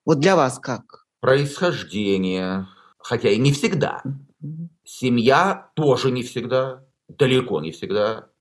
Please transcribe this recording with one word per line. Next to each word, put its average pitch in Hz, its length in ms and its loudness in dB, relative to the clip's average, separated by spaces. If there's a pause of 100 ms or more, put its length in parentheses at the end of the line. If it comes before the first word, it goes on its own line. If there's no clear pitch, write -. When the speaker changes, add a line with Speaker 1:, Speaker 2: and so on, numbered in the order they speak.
Speaker 1:
Вот 156 140 4
для 190 160 4
вас 131 240 2
как? - 460 -12 (160)
Speaker 2:
Происхождение, 98 1500 -2 (320)
хотя 120 300 -2
и 104 80 4
не 135 160 4
всегда. - 480 -2 (400)
Speaker 1:
Мгм. 160 280 -12 (160)
Speaker 2:
Семья 131 880 2
тоже 135 360 2
не 123 120 -4
всегда, 127 640 -4 (240)
далеко 127 520 0
не 80 100 -8
всегда. 104 580 -4 (120)